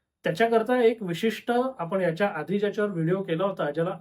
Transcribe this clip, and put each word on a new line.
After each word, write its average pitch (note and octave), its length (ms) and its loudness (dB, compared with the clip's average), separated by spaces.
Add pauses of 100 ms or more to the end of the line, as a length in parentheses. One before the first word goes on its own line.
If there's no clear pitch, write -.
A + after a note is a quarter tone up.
(240)
त्याच्याकरता A3+ 580 2
एक A3+ 200 4
विशिष्ट, G3+ 480 -2
आपण A#3+ 500 -2
याच्या F3 300 2
आधी E3 280 -2
ज्याच्यावर G#3 320 0
व्हिडिओ F3 320 0
केला E3+ 220 -2
होता, F3+ 260 -2
ज्याला E3+ 300 -2